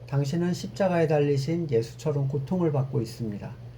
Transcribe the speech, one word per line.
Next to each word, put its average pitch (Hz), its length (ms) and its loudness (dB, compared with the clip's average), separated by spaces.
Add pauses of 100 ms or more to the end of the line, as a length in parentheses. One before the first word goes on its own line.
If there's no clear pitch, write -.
"당신은 170 460 0
십자가에 175 540 2
달리신 147 640 2
예수처럼 139 560 0
고통을 165 440 0
받고 135 300 0
있습니다. 104 500 -6 (260)